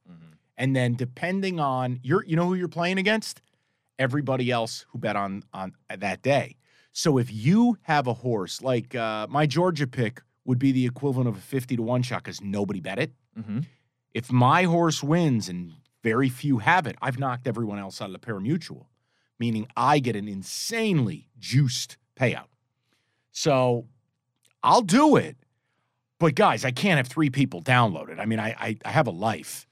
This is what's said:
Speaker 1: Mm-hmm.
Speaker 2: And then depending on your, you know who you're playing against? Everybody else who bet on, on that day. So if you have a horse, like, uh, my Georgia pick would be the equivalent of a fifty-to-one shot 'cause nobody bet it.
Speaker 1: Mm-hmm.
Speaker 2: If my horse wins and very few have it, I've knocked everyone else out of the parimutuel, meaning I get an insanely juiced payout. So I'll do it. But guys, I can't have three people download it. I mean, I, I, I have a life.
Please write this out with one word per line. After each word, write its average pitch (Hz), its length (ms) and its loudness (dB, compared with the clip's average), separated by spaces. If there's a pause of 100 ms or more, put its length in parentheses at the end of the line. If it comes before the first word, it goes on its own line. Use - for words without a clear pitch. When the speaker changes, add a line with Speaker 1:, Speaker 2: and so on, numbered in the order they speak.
Speaker 1:
Mm-hmm. 82 240 -20 (240)
Speaker 2:
And 131 180 0
then 123 200 0
depending 175 640 -4
on 127 440 -2
your, 147 220 0
you 165 100 -2
know 175 120 2
who 185 80 0
you're 180 120 -4
playing 175 300 -2
against? 214 440 -2 (580)
Everybody 127 520 0
else 117 380 -4
who - 80 -12
bet 110 180 -2
on, 101 280 -4 (100)
on 95 200 -10 (220)
that 95 260 -6
day. 127 360 0 (340)
So 147 260 2
if 120 140 0
you 190 520 4
have 147 240 0
a 117 60 0
horse, 107 480 -4
like, 123 340 -2
uh, 110 340 -4
my 151 160 2
Georgia 151 420 0
pick 120 340 -4 (220)
would 123 160 0
be 135 120 4
the 127 140 2
equivalent 127 440 -2
of 98 80 -4
a 95 40 -16
fifty-to-one 123 600 -2
shot 117 220 -4
'cause 98 180 -12
nobody 101 380 -4
bet 95 200 -8
it. 127 140 -4 (260)
Speaker 1:
Mm-hmm. 104 200 -6 (540)
Speaker 2:
If 113 180 -6
my 131 320 4
horse 170 400 2
wins 143 440 2
and 90 260 -10 (280)
very 117 260 2
few 131 300 0
have 156 300 2
it, 95 140 -8
I've 127 180 -4
knocked 127 280 -4
everyone 107 300 -4
else 98 240 -10
out 104 60 -8
of 95 60 -10
the 92 60 -14
parimutuel, 113 680 -6 (500)
meaning 110 300 -4 (100)
I 143 220 4
get 123 160 -2
an 101 120 -8
insanely 120 1080 -2
juiced 123 600 0 (220)
payout. 90 280 0 (840)
So 127 540 2 (800)
I'll 170 180 8
do 240 360 6
it. 90 200 -2 (840)
But 160 140 4
guys, 143 320 4
I 131 60 0
can't 165 260 2
have 127 80 2
three 156 240 0
people 131 320 0
download 101 480 2
it. 82 100 -14
I 101 60 -6
mean, 110 140 -2
I, 110 180 -4
I, 107 260 -6
I - 60 -8
have 147 160 2
a 110 60 -4
life. 90 600 -6